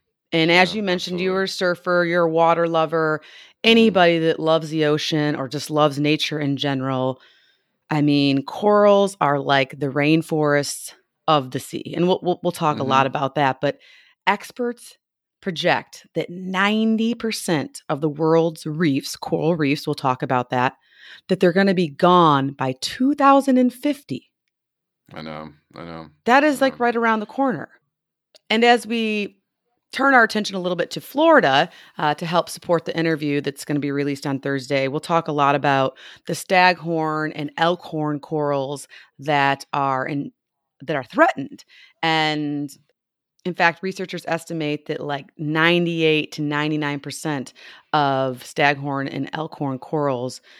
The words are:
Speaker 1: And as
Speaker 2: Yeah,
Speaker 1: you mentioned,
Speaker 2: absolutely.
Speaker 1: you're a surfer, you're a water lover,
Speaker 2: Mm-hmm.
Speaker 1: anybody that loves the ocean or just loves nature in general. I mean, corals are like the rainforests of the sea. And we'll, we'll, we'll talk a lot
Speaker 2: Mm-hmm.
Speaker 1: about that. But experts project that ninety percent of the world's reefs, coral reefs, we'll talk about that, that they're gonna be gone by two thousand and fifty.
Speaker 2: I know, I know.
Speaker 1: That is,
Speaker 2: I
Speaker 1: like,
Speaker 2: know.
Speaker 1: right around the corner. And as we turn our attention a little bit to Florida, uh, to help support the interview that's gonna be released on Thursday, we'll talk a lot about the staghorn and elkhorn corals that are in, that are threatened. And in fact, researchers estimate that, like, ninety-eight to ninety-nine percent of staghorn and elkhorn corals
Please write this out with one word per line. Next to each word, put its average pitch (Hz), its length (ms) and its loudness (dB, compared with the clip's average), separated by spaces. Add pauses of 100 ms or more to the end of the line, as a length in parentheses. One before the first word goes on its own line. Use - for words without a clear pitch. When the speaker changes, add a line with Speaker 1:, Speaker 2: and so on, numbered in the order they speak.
(320)
Speaker 1:
And 160 200 0
as 175 220 4
Speaker 2:
Yeah, 214 40 -8
Speaker 1:
you 214 60 -4
mentioned, 180 320 -4
Speaker 2:
absolutely. 175 100 -4
Speaker 1:
you're 190 180 -2
a 190 40 -4
surfer, 175 600 -2
you're 175 160 2
a 165 60 2
water 165 380 2
lover, 160 560 0
Speaker 2:
Mm-hmm. - 460 -4
Speaker 1:
anybody 190 500 6
that 160 200 0
loves 160 320 0
the 156 140 0
ocean 147 500 0
or 135 120 -6
just 135 220 -10
loves 147 300 2
nature 147 400 0
in 139 180 -2
general. 131 640 -2 (680)
I 151 100 2
mean, 143 420 2
corals 202 800 4
are 143 180 2
like 139 400 0
the 143 100 -4
rainforests 147 1040 0 (340)
of 143 240 0
the 170 80 -6
sea. - 360 -12
And 170 120 0
we'll, 185 160 0
we'll, 175 180 -2
we'll 175 100 -2
talk 156 280 -2
a 147 40 -4
lot 135 220 2
Speaker 2:
Mm-hmm. 131 100 -4
Speaker 1:
about 139 200 -4
that. 139 260 0
But 143 160 -2 (480)
experts 240 720 -4 (440)
project 160 720 -2
that - 160 -6
ninety 214 840 0
percent 185 760 -4
of 147 120 -4
the 156 80 0
world's 165 580 2
reefs, 151 480 -2
coral 160 400 -2
reefs, 151 320 -2
we'll 147 80 -2
talk 127 260 -2
about 127 300 -2
that, 127 240 0 (540)
that 185 100 0
they're 180 120 4
gonna 196 220 2
be 175 140 0
gone 147 640 4
by 131 280 -4
two 277 360 -2
thousand 277 420 4
and 247 160 4
fifty. - 580 -6 (840)
Speaker 2:
I 85 100 -12
know, 78 260 -12 (260)
I - 80 -14
know. 82 260 -14 (160)
Speaker 1:
That 262 180 4
is, 285 180 0
Speaker 2:
I 269 60 4
Speaker 1:
like, 262 120 -4
Speaker 2:
know. 240 60 0
Speaker 1:
right 240 100 0
around 226 260 0
the 208 40 -8
corner. 220 440 -4 (840)
And 226 120 2
as 240 220 4
we 214 520 -4 (540)
turn 269 220 2
our 240 100 8
attention 214 320 -2
a 185 40 -4
little 180 180 -2
bit 170 140 -4
to 160 100 -8
Florida, 190 680 4 (280)
uh, 151 160 0
to 175 120 -8
help 165 220 0
support - 380 -2
the - 100 -8
interview 151 460 -2
that's 143 240 -8
gonna 147 140 -2
be 143 120 -4
released 143 360 -4
on 139 120 -2
Thursday, 135 500 -2
we'll 143 100 -6
talk 165 280 -2
a 156 60 -4
lot 143 220 2
about 135 420 0 (300)
the 170 80 -6
staghorn 160 960 0
and 143 260 -8
elkhorn 156 640 -2
corals 143 680 -4 (300)
that 139 560 0
are 135 320 -2
in, 143 260 -6 (500)
that 151 140 -6
are 131 80 -4
threatened. 262 640 -2 (380)
And 151 640 0 (720)
in 180 120 -6
fact, 170 260 0
researchers 185 460 -8
estimate 156 580 -4
that, - 160 -6
like, 143 340 -8
ninety-eight 160 1000 2
to 151 100 -6
ninety-nine 147 560 -2
percent 143 540 -8 (380)
of 135 540 0
staghorn 143 600 -2
and - 260 -8
elkhorn 147 460 -6
corals 131 600 -4 (180)